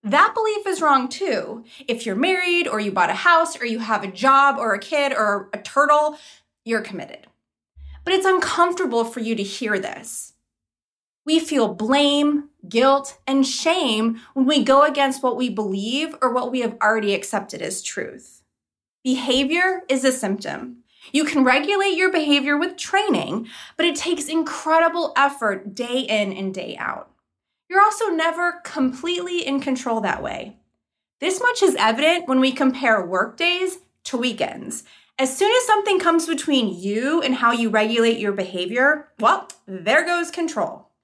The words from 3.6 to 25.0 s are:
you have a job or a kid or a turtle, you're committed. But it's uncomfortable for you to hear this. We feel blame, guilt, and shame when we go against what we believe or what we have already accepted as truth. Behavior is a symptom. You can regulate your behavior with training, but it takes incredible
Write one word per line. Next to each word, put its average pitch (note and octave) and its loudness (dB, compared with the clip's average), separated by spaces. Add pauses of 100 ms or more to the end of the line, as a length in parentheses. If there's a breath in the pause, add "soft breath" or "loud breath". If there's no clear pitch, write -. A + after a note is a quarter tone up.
you A3+ -4
have G#3+ -2
a - -8
job C4+ 4
or A3+ 0
a G#3 -2
kid C#4+ -2
or G#3 -2
a - -8
turtle, D4 2 (460 loud breath)
you're A3+ -2
committed. - -14 (800 soft breath)
But F4+ 2
it's F#4+ 2
uncomfortable F4 2
for A3+ -6
you A3+ -2
to G3+ -2
hear G#3 -4
this. - -10 (920)
We D#4+ 2
feel A#3+ 0
blame, C#4+ 2 (200)
guilt, C4+ 2 (100)
and C4+ 4
shame A3+ 0 (120 loud breath)
when C4+ 2
we C#4+ 4
go C4+ 6
against C#4 0
what B3 0
we B3 -2
believe G#3+ -4
or B3 0
what B3 -2
we B3 -2
have A#3 -4
already G#3 2
accepted - -6
as E3 -6
truth. - -12 (600)
Behavior C#4 0
is C4+ 0
a B3+ 4
symptom. A#3+ -6 (280 loud breath)
You D4+ 2
can D4 2
regulate E4+ 2
your F#4 2
behavior D4 2
with F4+ -2
training, A#3 -2 (260 loud breath)
but E4+ 0
it E4+ 0
takes D#4 -4
incredible E4 0